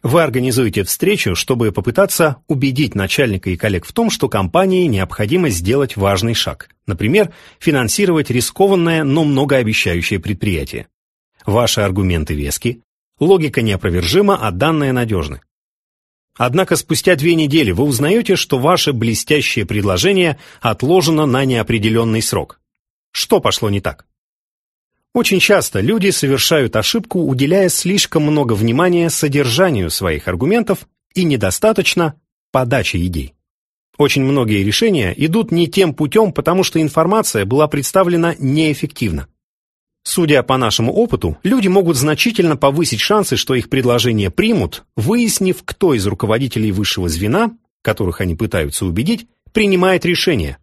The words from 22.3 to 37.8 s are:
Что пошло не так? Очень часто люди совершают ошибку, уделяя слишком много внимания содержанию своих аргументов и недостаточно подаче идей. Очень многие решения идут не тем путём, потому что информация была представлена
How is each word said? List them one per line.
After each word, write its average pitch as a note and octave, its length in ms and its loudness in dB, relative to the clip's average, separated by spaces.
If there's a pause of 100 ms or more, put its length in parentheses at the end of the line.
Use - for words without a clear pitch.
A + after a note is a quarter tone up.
Что - 300 0
пошло G#2 300 -2
не G2+ 100 -2
так? - 240 -8 (1120)
Очень G3 260 2
часто F3 400 2
люди G3 300 0
совершают C3+ 680 0
ошибку, F3 500 -2
уделяя D3 420 2
слишком F3+ 540 0
много D3 300 2
внимания D#3+ 580 2
содержанию C#3 800 0
своих E2 380 -4
аргументов E3+ 580 -2 (280)
и F#3 100 0
недостаточно D#3+ 920 0 (380)
подаче A#2+ 520 0
идей. E2 300 -6 (600)
Очень C#3+ 260 2
многие A#2+ 400 2
решения A2+ 540 0
идут E3 340 0
не E3+ 160 2
тем E3 260 0
путём, F#3 400 0
потому F3+ 300 0
что E3 180 -2
информация D#3+ 680 0
была C#3 200 2
представлена E3+ 720 0